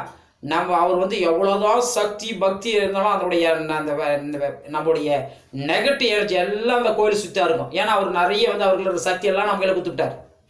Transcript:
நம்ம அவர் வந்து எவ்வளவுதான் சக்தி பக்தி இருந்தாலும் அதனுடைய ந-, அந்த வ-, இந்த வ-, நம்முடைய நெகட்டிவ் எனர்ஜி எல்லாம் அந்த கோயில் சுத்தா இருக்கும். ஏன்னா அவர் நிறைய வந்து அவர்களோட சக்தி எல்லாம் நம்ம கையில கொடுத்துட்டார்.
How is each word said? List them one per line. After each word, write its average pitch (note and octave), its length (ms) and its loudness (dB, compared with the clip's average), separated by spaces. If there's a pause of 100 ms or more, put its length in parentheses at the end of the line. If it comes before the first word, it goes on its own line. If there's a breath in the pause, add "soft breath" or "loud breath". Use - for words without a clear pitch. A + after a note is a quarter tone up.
(420 loud breath)
நம்ம F3 340 -2
அவர் F3+ 220 2
வந்து F#3+ 220 0
எவ்வளவுதான் G3 680 2
சக்தி G#3 480 -2
பக்தி G3 360 0
இருந்தாலும் G3 420 2
அதனுடைய F3 320 0 (120)
ந-, D#3 160 -4
அந்த D3+ 200 -2
வ-, D3 260 0
இந்த D3 200 -6
வ-, C#3+ 300 -6
நம்முடைய D3+ 400 0 (580 loud breath)
நெகட்டிவ் A#3 440 0
எனர்ஜி G3+ 240 0
எல்லாம் G#3 440 0
அந்த A3+ 140 2
கோயில் G#3+ 260 2
சுத்தா - 260 -2
இருக்கும். D#3+ 280 0
ஏன்னா G3 140 -2
அவர் G3 240 0
நிறைய F3+ 380 0
வந்து G#3 180 0
அவர்களோட F#3+ 320 2
சக்தி F3+ 280 -2
எல்லாம் G3 220 2
நம்ம G3 120 0
கையில F#3+ 140 2
கொடுத்துட்டார். F3 400 -4 (340)